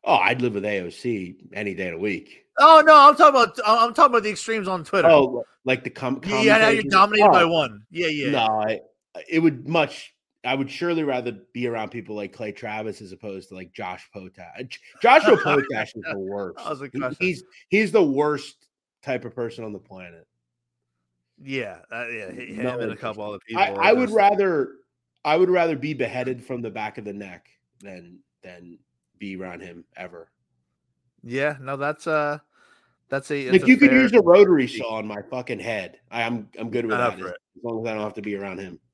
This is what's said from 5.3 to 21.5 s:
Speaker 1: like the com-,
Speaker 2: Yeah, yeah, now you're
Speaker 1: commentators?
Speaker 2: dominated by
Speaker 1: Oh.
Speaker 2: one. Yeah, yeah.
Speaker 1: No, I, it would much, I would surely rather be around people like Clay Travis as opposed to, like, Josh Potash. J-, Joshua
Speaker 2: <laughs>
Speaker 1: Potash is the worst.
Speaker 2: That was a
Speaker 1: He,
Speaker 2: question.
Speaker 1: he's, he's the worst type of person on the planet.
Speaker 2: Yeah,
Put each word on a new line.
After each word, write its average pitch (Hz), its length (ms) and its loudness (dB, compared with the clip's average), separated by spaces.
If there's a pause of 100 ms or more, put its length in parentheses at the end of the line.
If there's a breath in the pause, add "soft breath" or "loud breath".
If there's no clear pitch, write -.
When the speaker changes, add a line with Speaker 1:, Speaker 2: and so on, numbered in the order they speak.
Speaker 1:
like 131 180 -2
the - 60 -10
com-, 131 340 -8
Speaker 2:
Yeah, 196 180 -4
yeah, 214 180 4
now 220 100 4
you're 220 140 0
Speaker 1:
commentators? 143 80 -4
Speaker 2:
dominated 208 400 6
by 175 120 6
Speaker 1:
Oh. 165 60 2
Speaker 2:
one. 123 400 -4
Yeah, 170 180 -6
yeah. 147 220 -4
Speaker 1:
No, 117 160 0
I, 107 340 -2 (480)
it 160 120 0
would 139 280 0
much, 160 460 -4 (320)
I 127 80 -2
would 135 160 -4
surely 170 340 -4
rather 123 300 -4 (200)
be 120 140 -6
around 113 220 -6
people 107 260 -14
like 101 160 -10
Clay 107 200 -12
Travis 107 500 -12
as 92 100 -20
opposed 98 380 -16
to, 95 60 -20
like, 90 180 -20
Josh 92 400 -14
Potash. 92 460 -20
J-, 131 200 -14 (220 soft breath)
Joshua 254 360 6
Speaker 2:
<laughs> - 60 -6
Speaker 1:
Potash 135 520 -4
is 107 80 -14
the 101 140 -10
worst. 95 400 -10
Speaker 2:
That - 120 -12
was 139 120 -10
a 143 40 -14
Speaker 1:
He, 131 140 -12
Speaker 2:
question. 131 200 -8
Speaker 1:
he's, 175 240 -4 (260 soft breath)
he's 202 220 2
the 196 120 4
worst 143 640 -2 (340)
type 123 240 -8
of 110 100 -14
person 117 300 -8
on 107 80 -12
the 95 60 -14
planet. 90 480 -20 (1160)
Speaker 2:
Yeah, 120 360 -8 (120)